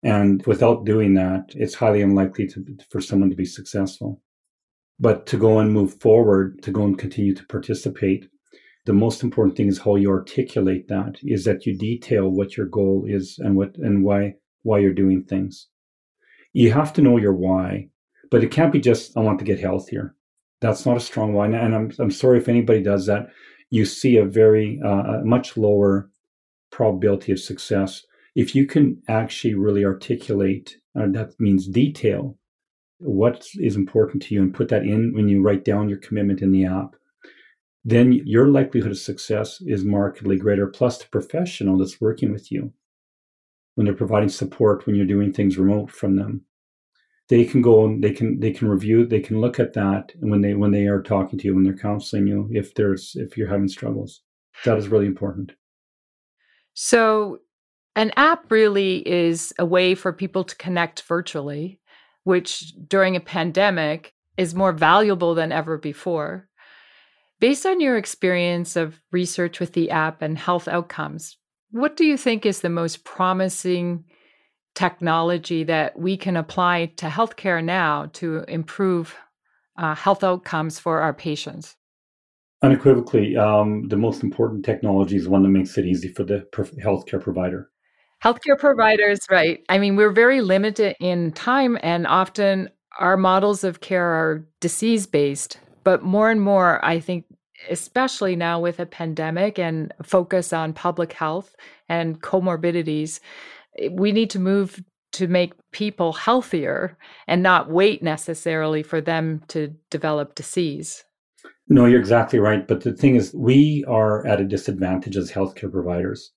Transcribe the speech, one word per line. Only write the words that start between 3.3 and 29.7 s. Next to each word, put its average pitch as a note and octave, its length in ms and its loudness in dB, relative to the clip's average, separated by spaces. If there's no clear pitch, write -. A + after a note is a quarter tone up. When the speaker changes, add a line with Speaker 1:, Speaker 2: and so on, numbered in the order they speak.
Speaker 1:
be F#2 80 -4
successful. G2 800 -8
But A2+ 240 2
to - 120 -4
go A2 220 6
and G#2+ 120 2
move G2+ 260 0
forward, G#2 640 4
to - 80 -8
go G#2 140 0
and G2 140 0
continue G2 360 -2
to - 120 -16
participate, - 800 -4
the A2+ 80 0
most A2 300 2
important G#2+ 340 0
thing G2+ 120 2
is G2 100 0
how G2+ 180 2
you G2+ 140 2
articulate F#2+ 760 -2
that, G2+ 340 -6
is B2 220 -2
that G#2 200 0
you G2+ 120 -2
detail G#2+ 520 -2
what F#2+ 260 -2
your G2+ 120 -6
goal G2 420 0
is G2 300 -6
and G2 180 0
what, G2 220 -2
and G#2 260 2
why, G2+ 300 0
why A2 160 2
you're G2 140 4
doing F#2+ 320 2
things. F#2+ 440 -6
You A#2 200 6
have D3 220 0
to - 80 4
know B2 140 6
your G#2 160 4
why, F#2 560 -2
but - 140 4
it - 60 -4
can't D#3 220 2
be C#3+ 80 2
just, - 360 0
"I A#2 40 -2
want G#2 180 2
to G2 60 -10
get G2 140 -2
healthier." F#2+ 560 -6
That's A2 240 -2
not A#2+ 140 2
a - 20 -4
strong G#2+ 320 -4
why. G#2 140 2
And A2+ 280 0
I'm, A2 240 -4
I'm A2+ 120 0
sorry B2+ 260 4
if A#2+ 120 0
anybody A2+ 340 4
does G2 240 0
that. G2+ 220 -2
You G#2+ 160 2
see B2 320 2
a G#2 60 6
very, G#2+ 600 4
uh, G#2+ 360 -2
a - 40 -8
much A#2 320 0
lower G2+ 540 2
probability G2 640 0
of F#2+ 80 -2
success. - 640 -6
If B2+ 200 0
you C#3 120 4
can C#3+ 420 2
actually A2+ 460 -2
really G2+ 300 0